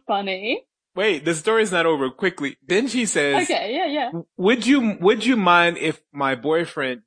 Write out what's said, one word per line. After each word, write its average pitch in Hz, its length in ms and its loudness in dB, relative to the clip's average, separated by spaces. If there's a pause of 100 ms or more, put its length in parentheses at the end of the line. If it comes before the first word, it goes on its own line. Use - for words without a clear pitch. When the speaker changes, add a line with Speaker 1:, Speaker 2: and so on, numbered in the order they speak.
Speaker 1:
funny. 202 560 -4 (320)
Speaker 2:
Wait, 180 300 -2
the 165 80 0
story's 214 380 0
not 170 140 2
over. 143 240 0
Quickly. 143 560 -4
Then 214 220 0
she 233 180 -2
says, 151 440 2
Speaker 1:
Okay, 220 260 -2
yeah, 359 100 -2
yeah. 247 360 -4 (160)
Speaker 2:
"Would 214 280 2
you, 233 340 2
would 208 260 2
you 254 120 4
mind 175 400 4
if 156 240 -4 (100)
my 139 240 -2
boyfriend 139 720 -4